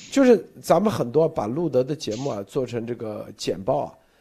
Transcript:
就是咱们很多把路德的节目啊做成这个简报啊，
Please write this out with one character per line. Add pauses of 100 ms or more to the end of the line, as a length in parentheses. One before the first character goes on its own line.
(120)
就
是 (140)
咱
们
很
多
把
路
德
的
节
目
啊
做
成
这
个
简
报
啊， (280)